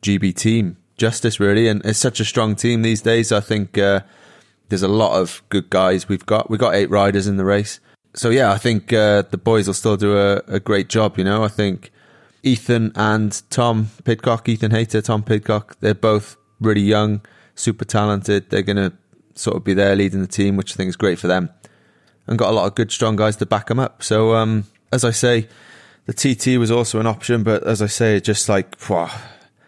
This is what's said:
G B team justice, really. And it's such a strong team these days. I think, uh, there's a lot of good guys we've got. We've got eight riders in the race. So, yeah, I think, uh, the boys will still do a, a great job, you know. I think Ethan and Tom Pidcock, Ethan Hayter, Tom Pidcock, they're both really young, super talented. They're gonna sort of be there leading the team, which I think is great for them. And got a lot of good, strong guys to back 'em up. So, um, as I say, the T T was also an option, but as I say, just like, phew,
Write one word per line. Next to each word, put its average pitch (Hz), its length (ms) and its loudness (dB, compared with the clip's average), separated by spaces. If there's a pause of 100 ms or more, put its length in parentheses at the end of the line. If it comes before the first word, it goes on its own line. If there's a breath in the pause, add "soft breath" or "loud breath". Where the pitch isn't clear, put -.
G 101 160 0
B 95 140 0
team 110 440 -2 (200)
justice, 110 420 -2
really. 104 300 2
And 104 160 -2
it's 107 160 -2
such 123 180 -2
a 113 60 -2
strong 107 320 -2
team 117 260 0
these 113 180 0
days. 117 300 0
I 107 100 2
think, 104 380 -4
uh, 98 220 2 (680 soft breath)
there's 95 140 -2
a 95 60 0
lot 101 320 2
of - 300 -6
good 98 200 -2
guys 92 380 2
we've 98 180 -4
got. 110 240 0
We've 110 100 -2
got 104 140 2
eight 98 160 0
riders 98 380 2
in 98 80 -2
the 95 80 -2
race. 101 340 0 (360 soft breath)
So, 117 160 -2
yeah, 120 220 4
I 101 60 0
think, 113 340 -2
uh, 104 380 4
the 90 80 -4
boys 107 300 2
will 95 60 -2
still 107 220 0
do 101 220 2
a, 101 300 2
a 98 120 -2
great 101 280 0
job, 110 280 0
you 92 80 -2
know. 104 200 0
I 104 40 -2
think 98 440 -4 (500 soft breath)
Ethan 117 520 0
and 107 460 0 (100)
Tom 110 400 0 (120)
Pidcock, 117 460 -2
Ethan 110 240 0
Hayter, 113 280 0
Tom 107 220 -2
Pidcock, 107 580 -2
they're 107 140 2
both 107 420 0 (240)
really 107 200 2
young, 107 400 2 (360 soft breath)
super - 280 -2
talented. 104 640 0
They're 98 140 0
gonna 98 300 0 (420)
sort - 220 -4
of 90 80 -8
be 95 100 2
there 98 220 4
leading 98 240 0
the 92 80 -4
team, 98 280 0
which 92 160 -4
I - 40 -12
think 95 120 -4
is 87 80 -8
great 95 220 0
for - 80 -6
them. 90 240 0 (760 soft breath)
And 110 120 -2
got 101 120 2
a 110 40 2
lot 98 120 2
of 101 100 -4
good, 113 160 -2
strong 110 240 0
guys 107 200 0
to - 80 -4
back 101 260 -2
'em 123 100 0
up. - 220 -6
So, 110 320 2
um, 110 300 0 (280)
as 123 120 -2
I 120 60 2
say, 117 380 0 (580 loud breath)
the - 80 -8
T 135 220 0
T 127 200 0
was 113 140 2
also 117 300 0
an 113 60 -2
option, 113 360 -2
but 110 220 0
as 107 180 0
I 104 40 0
say, 104 340 0
just - 280 -2
like, 98 300 -2
phew, 85 300 -2 (600 loud breath)